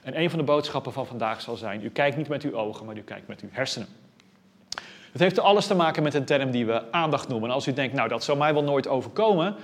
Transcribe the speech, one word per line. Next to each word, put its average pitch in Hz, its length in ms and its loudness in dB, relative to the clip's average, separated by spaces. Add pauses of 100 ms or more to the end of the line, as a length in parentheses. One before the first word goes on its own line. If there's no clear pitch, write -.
En 135 180 -6
een 170 100 2
van 165 100 -4
de 143 60 0
boodschappen 143 480 0
van 127 140 -6
vandaag 113 340 -4
zal 117 140 -8
zijn: 104 280 -8
u 117 60 -6
kijkt 143 280 2
niet 151 100 -4
met 143 160 -4
uw 143 100 -4
ogen, 110 320 -4
maar 107 120 -10
u 107 40 -14
kijkt 104 260 -14
met 104 140 -14
uw 101 100 -12
hersenen. 123 360 -4 (1200)
Het 139 100 -2
heeft 185 180 4
alles 202 280 6
te 202 80 2
maken 160 280 2
met 147 100 0
een 139 120 0
term 135 260 2
die 120 140 0
we 110 260 0
aandacht 160 360 0
noemen. 117 220 -2
En 127 60 0
als 139 120 -2
u 139 60 2
denkt: 131 200 -2
"Nou, 131 160 2
dat 117 140 -2
zal 147 120 2
mij 147 180 4
wel 147 100 2
nooit 143 240 2
overkomen", 190 760 2